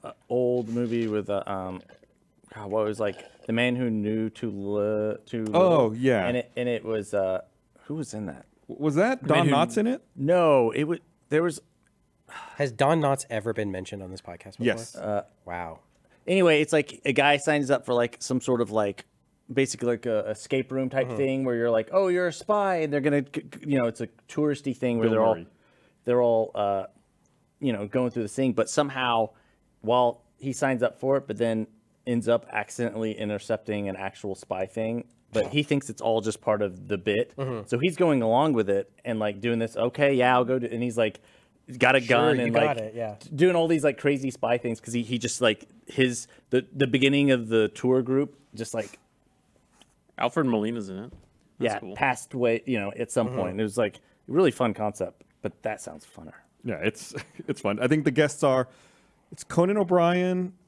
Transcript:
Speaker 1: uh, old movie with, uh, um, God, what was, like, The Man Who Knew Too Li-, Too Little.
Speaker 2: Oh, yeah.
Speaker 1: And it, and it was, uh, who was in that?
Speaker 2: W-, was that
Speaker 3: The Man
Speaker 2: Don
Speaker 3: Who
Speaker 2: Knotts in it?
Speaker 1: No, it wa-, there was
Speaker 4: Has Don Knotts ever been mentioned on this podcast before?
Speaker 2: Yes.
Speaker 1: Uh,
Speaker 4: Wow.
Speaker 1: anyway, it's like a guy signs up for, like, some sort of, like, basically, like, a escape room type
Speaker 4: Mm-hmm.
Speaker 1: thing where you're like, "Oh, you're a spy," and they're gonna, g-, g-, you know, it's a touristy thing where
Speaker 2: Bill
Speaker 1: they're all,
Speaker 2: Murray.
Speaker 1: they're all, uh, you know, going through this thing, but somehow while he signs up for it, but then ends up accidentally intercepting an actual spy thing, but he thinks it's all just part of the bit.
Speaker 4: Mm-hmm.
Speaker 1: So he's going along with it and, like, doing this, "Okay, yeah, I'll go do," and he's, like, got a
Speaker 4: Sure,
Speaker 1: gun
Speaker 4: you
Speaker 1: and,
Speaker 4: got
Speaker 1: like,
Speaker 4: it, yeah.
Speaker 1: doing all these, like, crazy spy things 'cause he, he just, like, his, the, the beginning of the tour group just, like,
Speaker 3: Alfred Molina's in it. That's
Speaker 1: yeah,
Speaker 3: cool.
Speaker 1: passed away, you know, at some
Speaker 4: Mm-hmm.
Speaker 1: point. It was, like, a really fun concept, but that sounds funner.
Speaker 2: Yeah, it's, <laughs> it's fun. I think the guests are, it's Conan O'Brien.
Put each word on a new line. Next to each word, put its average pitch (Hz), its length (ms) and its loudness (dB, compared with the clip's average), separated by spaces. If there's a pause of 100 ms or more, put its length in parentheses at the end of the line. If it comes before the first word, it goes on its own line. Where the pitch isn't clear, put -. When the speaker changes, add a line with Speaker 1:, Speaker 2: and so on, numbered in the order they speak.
Speaker 1:
uh, 151 100 -12 (160)
old 123 400 0
movie 117 380 -2
with, 104 240 -2
uh, 98 160 -2
um, 92 340 -6 (720)
God, 104 200 -12
what 107 120 2
was, 107 140 -4
like, 101 200 -4 (280)
The 113 60 -4
Man 120 240 2
Who 123 120 -2
Knew 110 420 -2
Too 113 200 -8
Li-, 104 680 -2 (100)
Too 113 180 -6
Little. 107 180 2
Speaker 2:
Oh, 147 300 4
yeah. 117 340 2
Speaker 1:
And 123 120 0
it, - 180 -8
and 123 120 -2
it 120 160 -4
was, 110 300 -6
uh, 95 280 -2 (420)
who 147 100 -8
was 156 200 -8
in 107 120 -8
that? 69 200 -12 (220)
Speaker 2:
W-, - 160 -10
was 147 120 2
that 247 260 2
Speaker 3:
The 131 60 -8
Man 160 180 4
Speaker 2:
Don - 20 4
Speaker 3:
Who 143 60 4 (180)
Speaker 2:
Knotts - 60 0
in 214 80 2
it? 254 160 -4 (140)
Speaker 1:
No, 143 560 4
it 139 120 -2
wa-, 165 120 -4 (320)
there 156 160 2
was 160 160 -4 (960)
Speaker 4:
Has 143 160 -2
Don 151 280 4
Knotts 139 300 0
ever 110 220 -2
been 104 180 -2
mentioned 95 320 -8
on 92 80 -12
this 92 120 -14
podcast 90 360 -16
before? 117 80 -2
Speaker 2:
Yes. 113 300 -2
Speaker 1:
Uh, 104 260 -4 (220)
Speaker 4:
Wow. 87 340 -10 (480)
Speaker 1:
anyway, 175 340 4
it's 151 120 -2
like - 320 0
a 143 80 0
guy 147 240 4
signs 143 340 2
up 131 160 0
for, 123 80 0
like, 120 240 0
some 127 220 -2
sort 123 200 2
of, 107 120 -2
like, 104 320 0 (480)
basically, 127 360 0
like, 120 180 -2
a 107 240 -2
escape 131 420 -4
room 131 160 -2
type 131 200 -2
Speaker 4:
Mm-hmm. 120 80 -6
Speaker 1:
thing 135 280 0
where 123 120 0
you're 117 140 0
like, 113 220 0
"Oh, 190 160 2
you're 180 200 0
a 160 40 -6
spy," 196 440 0
and 156 160 -2
they're 147 100 0
gonna, 143 200 2
g-, - 200 -6
g-, - 300 -10
you 139 60 4
know, 120 80 2
it's 113 140 -4
a - 60 -6 (220)
touristy 143 460 -2
thing 120 240 -2
where 113 100 4
Speaker 2:
Bill 110 40 2
Speaker 1:
they're 110 140 4
all, 110 80 4
Speaker 2:
Murray. 85 120 -12 (580)
Speaker 1:
they're 123 180 2
all, 113 320 2
uh, 101 300 0 (760)
you 135 120 0
know, 104 140 -4
going 127 240 -2
through 117 120 -4
this 104 120 -6
thing, 131 200 0
but 113 160 0
somehow 127 580 0 (540)
while 120 400 2 (160)
he 135 160 -6
signs 131 280 0
up - 160 0
for 135 200 0
it, 135 80 -8
but 104 100 -6
then 110 300 0 (400)
ends 117 220 0
up 117 220 2
accidentally 110 600 -4
intercepting 104 760 -6
an 95 80 -6
actual 95 380 -8
spy 95 300 -6
thing, 113 400 -6 (280)
but 110 160 0
he 147 140 0
thinks 143 280 -2
it's 110 100 -12
all 113 220 0
just 107 180 -6
part 104 220 0
of 98 260 -6
the 101 80 -2
bit. 104 400 -2
Speaker 4:
Mm-hmm. 127 300 -8
Speaker 1:
So 120 120 -2
he's 160 180 -2
going 156 260 2
along 127 320 4
with 104 160 2
it 98 200 0 (140)
and, 117 140 -4
like, 104 220 -2
doing 117 180 0
this, 113 180 -4
"Okay, 139 380 2
yeah, 123 200 6
I'll 127 120 4
go 131 140 0
do," 120 100 -4
and 117 120 -4
he's, 120 140 -4
like, 110 240 0 (580)
got 127 160 6
a 135 60 6
Speaker 4:
Sure, 117 80 -8
Speaker 1:
gun 120 300 4
Speaker 4:
you 123 80 0
Speaker 1:
and, 117 80 0
Speaker 4:
got 120 220 2
Speaker 1:
like, - 20 -8
Speaker 4:
it, 107 160 -8
yeah. 113 220 -6 (180)
Speaker 1:
doing 175 200 4
all 165 140 2
these, 156 160 2
like, 147 140 2
crazy 139 320 0
spy 117 280 0
things 117 220 -4
'cause 113 140 -10
he, 120 80 0
he 117 160 -2
just, 117 240 -4
like, 110 240 2 (200)
his, 127 400 0 (240)
the, 127 220 2
the 135 140 0
beginning 139 460 4
of 117 160 0
the 110 200 4
tour 127 340 0
group 131 320 -2 (200)
just, 110 200 -10
like, 107 240 -8 (1200)
Speaker 3:
Alfred 135 280 0
Molina's 110 420 -2
in 95 100 -12
it. 117 140 -14 (460)
That's 117 160 -2
Speaker 1:
yeah, - 60 -6
Speaker 3:
cool. 92 140 -14
Speaker 1:
passed 131 400 -2
away, 117 320 2
you 123 120 -2
know, 101 180 -4
at 117 140 -6
some 120 180 0
Speaker 4:
Mm-hmm. 127 100 -8
Speaker 1:
point. 92 220 -4
It - 20 0
was, 107 160 -4
like, 107 180 0
a - 40 -20 (320)
really 165 180 4
fun 113 240 0
concept, 104 480 -6 (180)
but - 220 -10
that 107 180 -6
sounds 78 260 -16
funner. 80 260 -20 (320)
Speaker 2:
Yeah, 104 180 -6
it's, - 320 -4 (160)
<laughs> - 180 -18
it's - 120 -4
fun. 104 200 -2
I 123 80 0
think 151 160 2
the 151 60 2
guests 143 320 0
are, 131 260 4 (600)
it's - 140 -18
Conan 185 320 2
O'Brien. 180 760 2 (160)